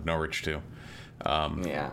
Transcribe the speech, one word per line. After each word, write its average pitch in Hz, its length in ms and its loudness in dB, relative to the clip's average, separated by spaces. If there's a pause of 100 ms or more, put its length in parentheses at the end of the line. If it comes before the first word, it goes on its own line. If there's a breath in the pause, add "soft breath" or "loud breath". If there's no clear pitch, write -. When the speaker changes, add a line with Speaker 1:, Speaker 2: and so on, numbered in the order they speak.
Speaker 1:
Norwich 80 360 2
too. 76 200 0 (640 loud breath)
Um, 78 400 4
Speaker 2:
Yeah. 73 260 0